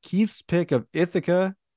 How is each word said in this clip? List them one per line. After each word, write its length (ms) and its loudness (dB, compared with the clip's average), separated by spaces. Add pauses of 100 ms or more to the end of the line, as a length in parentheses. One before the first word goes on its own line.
Keith's 400 -2
pick 300 -2
of 220 0
Ithaca 640 0 (220)